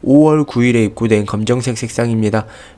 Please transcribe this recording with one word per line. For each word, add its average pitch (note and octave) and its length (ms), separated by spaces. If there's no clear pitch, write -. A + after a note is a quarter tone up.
오월 D3+ 420
구 A#2+ 180
일에 A#2 220
입고된 G#2+ 400
검정색 A#2 540
색상입니다. A2 680